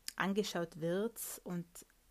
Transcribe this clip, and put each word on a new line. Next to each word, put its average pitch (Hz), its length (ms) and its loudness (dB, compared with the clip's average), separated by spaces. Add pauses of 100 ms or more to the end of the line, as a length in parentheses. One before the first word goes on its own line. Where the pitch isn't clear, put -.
(160)
angeschaut 180 640 0
wird 196 640 0
und 175 200 -2 (460)